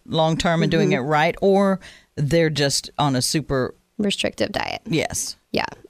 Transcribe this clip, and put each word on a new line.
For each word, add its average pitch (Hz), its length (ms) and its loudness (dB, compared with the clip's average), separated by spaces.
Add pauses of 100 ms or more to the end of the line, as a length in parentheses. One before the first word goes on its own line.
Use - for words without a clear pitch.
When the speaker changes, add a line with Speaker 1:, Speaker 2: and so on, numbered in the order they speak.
Speaker 1:
long 160 320 0
term 165 260 2
and 151 80 0
doing - 180 2
Speaker 2:
Mm-hmm. 131 160 0
Speaker 1:
it 147 40 -4
right, 156 320 2
or 196 380 4 (360)
they're 156 340 2
just 143 480 -2
on 143 180 2
a 127 60 2
super 135 540 -2 (220)
Speaker 2:
restrictive - 540 -2
diet. - 340 -6
Speaker 1:
Yes. - 520 -4 (140)
Speaker 2:
Yeah, - 140 -2 (240)